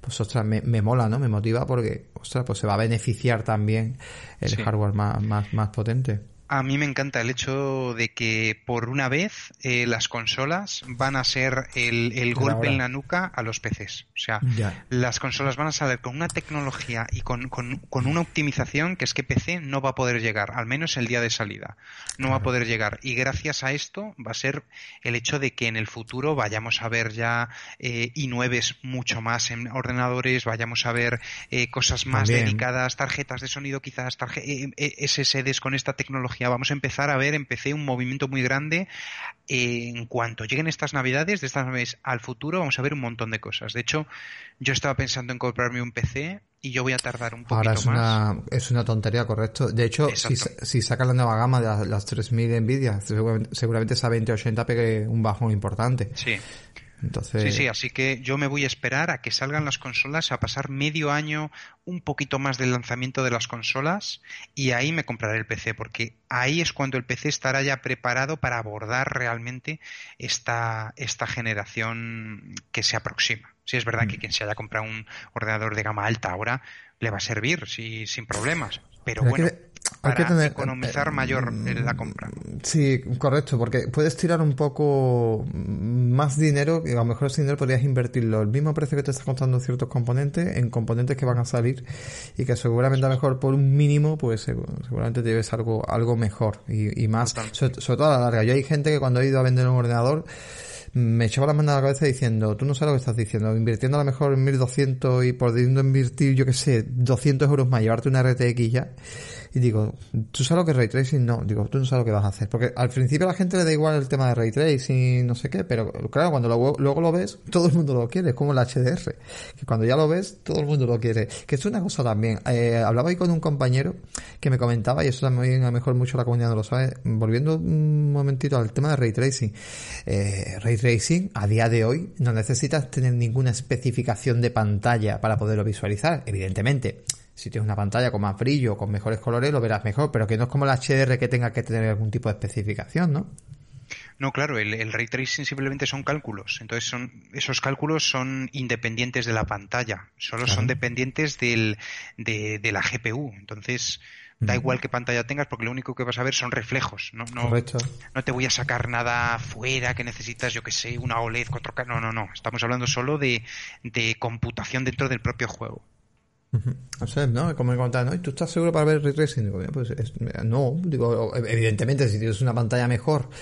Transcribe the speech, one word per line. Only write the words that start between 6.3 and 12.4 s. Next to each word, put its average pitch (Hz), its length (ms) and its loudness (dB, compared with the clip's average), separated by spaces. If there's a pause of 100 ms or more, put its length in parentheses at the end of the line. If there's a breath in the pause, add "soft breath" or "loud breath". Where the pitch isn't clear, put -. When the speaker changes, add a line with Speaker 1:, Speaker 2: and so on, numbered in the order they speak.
Speaker 2:
A 139 140 0
mí 135 160 0
me 147 80 2
encanta 139 360 -2
el 117 100 0
hecho 135 640 -2
de 113 180 -2
que 110 540 0
por 117 220 -2
una 131 200 0
vez, 165 420 -2 (120)
eh, 123 240 0
las 113 200 0
consolas 139 760 -4
van 131 300 -2
a 131 80 0
ser 131 500 0
el, 120 420 0
el 120 140 0
Speaker 1:
De 120 60 0
Speaker 2:
golpe 135 200 2 (120)